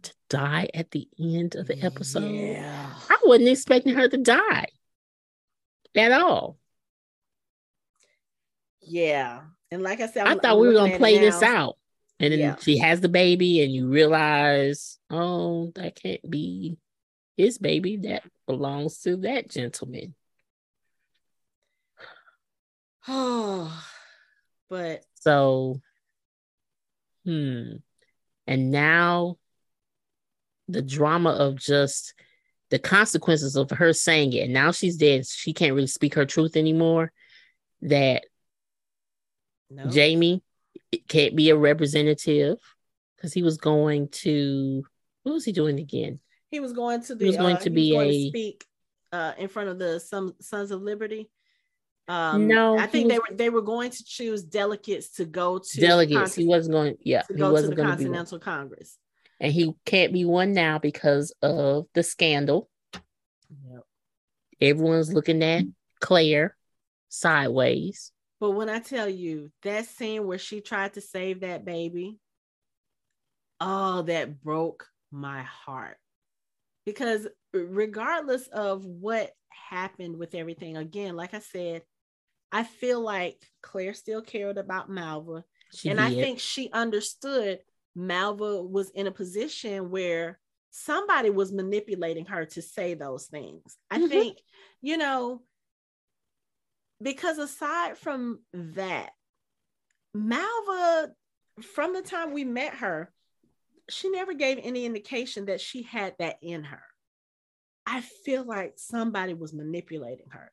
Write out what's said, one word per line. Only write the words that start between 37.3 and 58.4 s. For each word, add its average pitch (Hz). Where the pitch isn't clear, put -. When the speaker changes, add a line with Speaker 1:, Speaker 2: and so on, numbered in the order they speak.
Speaker 1:
That 139
Speaker 2:
No. 135
Speaker 1:
Jamie 165
can't 143
be 156
a 156
representative 151
'cause 160
he 180
was 160
going 151
to, 139
what 277
was 320
he 226
doing 151
again? 135
Speaker 2:
He 302
was 254
going 240
to 254
Speaker 1:
He 202
was 190
Speaker 2:
the, 185
Speaker 1:
going 180
Speaker 2:
uh, 180
Speaker 1:
to -
Speaker 2:
he 185
was 165
Speaker 1:
be 156
Speaker 2:
going 147
to 147
Speaker 1:
a 143
Speaker 2:
speak, 214
uh, 160
in 190
front 202
of 180
the 170
Son-, 190
Sons 202
of 190
Liberty. 214
Um, 180
Speaker 1:
No, 220
Speaker 2:
I 208
Speaker 1:
he -
Speaker 2:
think 233
they 233
Speaker 1:
was 226
Speaker 2:
were, 190
they 233
were 233
going 233
to 233
choose 220
delegates 202
to 180
go 180
to -
the 135
Speaker 1:
Delegates. 170
He 170
Speaker 2:
conti-, 170
Speaker 1:
wasn't 165
going, 151
yeah, 127
Speaker 2:
to -
Speaker 1:
he 151
Speaker 2:
go 147
to -
Speaker 1:
wasn't 151
Speaker 2:
the -
Speaker 1:
gonna 156
be -
one. -
Speaker 2:
Continental 170
Congress. 147